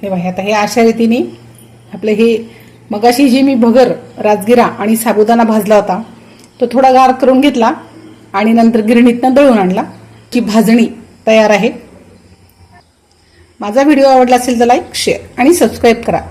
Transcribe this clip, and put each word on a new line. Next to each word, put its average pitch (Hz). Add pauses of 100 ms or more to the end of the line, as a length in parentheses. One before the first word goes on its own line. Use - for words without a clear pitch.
हे 202
बघा, 180
आता 185
हे 202
अशा 208
रीतीने 226 (720)
आपलं 202
हे 226 (420)
मगाशी 240
जे 254
मी 269
भगर, 233 (260)
राजगिरा 214
आणि 226
साबुदाणा 226
भाजला 214
होता 190 (580)
तो 247
थोडा 262
गार 254
करून 262
घेतला 254 (640)
आणि 214
नंतर 226
गिरणीतनं 240
दळून 269
आणला. 190 (500)
ची 247
भाजणी 220 (400)
तयार 220
आहे. 214 (1700)
माझा 214
व्हिडिओ 277
आवडला 254
असेल 247
तर 240
लाईक, 262 (120)
शेअर - (180)
आणि 262
सबस्क्राईब 233
करा. 180 (120)